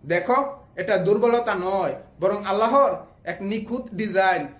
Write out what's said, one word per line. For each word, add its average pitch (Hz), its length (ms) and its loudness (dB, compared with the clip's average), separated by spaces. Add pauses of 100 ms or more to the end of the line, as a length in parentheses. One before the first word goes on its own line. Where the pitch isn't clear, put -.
দেখো, 233 520 0 (180)
এটা 185 220 0
দুর্বলতা 233 560 2
নয়, 185 400 -2 (260)
বরং 202 240 0
আল্লাহর 226 500 4 (300)
এক 175 180 -8
নিখুঁত 226 520 -6
ডিজাইন 208 520 0 (140)